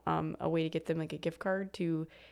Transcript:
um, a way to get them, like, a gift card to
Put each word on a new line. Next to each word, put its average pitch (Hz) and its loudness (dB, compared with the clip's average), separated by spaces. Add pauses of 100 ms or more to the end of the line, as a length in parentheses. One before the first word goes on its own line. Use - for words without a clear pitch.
um, 160 0
a - 0
way 165 4
to 160 2
get 160 -2
them, 160 2
like, 156 -4
a 151 -6
gift 165 -2
card 190 0
to 165 0 (240)